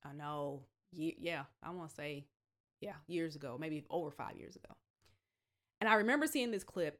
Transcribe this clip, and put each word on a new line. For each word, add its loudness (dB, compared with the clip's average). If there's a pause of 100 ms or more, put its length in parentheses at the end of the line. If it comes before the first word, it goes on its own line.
I -10
know, -4 (300)
ye-, -2
yeah, -2 (180)
I -8
wanna -8
say, -6 (540)
yeah, -8 (120)
years -2
ago, -6
maybe -4
over -2
five -8
years -14
ago. -18 (1040)
And 6
I 10
remember 6
seeing 2
this -2
clip, 0